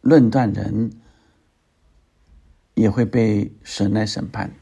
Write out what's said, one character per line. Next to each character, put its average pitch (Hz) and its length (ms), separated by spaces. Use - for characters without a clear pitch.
论 131 300
断 107 220
人 107 400
也 113 140
会 113 160
被 107 460
神 101 280
来 107 140
审 - 240
判。 98 320